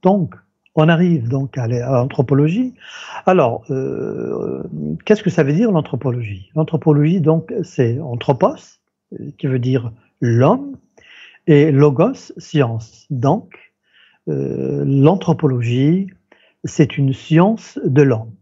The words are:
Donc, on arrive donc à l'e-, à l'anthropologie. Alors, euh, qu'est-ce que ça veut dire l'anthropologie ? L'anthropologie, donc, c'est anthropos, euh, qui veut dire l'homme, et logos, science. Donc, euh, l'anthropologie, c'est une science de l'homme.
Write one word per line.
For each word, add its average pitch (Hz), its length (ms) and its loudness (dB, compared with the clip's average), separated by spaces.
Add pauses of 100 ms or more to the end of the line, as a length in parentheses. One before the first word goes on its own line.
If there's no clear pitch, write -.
Donc, 185 320 0 (400)
on 156 140 4
arrive 165 400 2
donc 135 280 -4
à 120 120 -4
l'e-, 120 120 -2
à 127 120 -4
l'anthropologie. 143 840 0 (500)
Alors, 147 460 2
euh, 60 920 -6 (400)
qu'est-ce 208 180 2
que - 80 0
ça 160 140 0
veut 139 80 0
dire 220 180 2
l'anthropologie ? 120 880 -4
L'anthropologie, 156 640 0
donc, 160 420 0
c'est 123 380 -2
anthropos, 147 800 -4 (320)
euh, - 260 -14
qui - 80 -6
veut 131 140 -2
dire 120 320 -2 (280)
l'homme, 165 560 2 (720)
et 151 240 6
logos, 147 680 2
science. 117 720 -4
Donc, 139 440 -2 (760)
euh, 143 560 -4
l'anthropologie, 139 1200 2 (560)
c'est - 340 0
une 135 140 0
science 175 720 0
de 147 180 4
l'homme. 113 400 0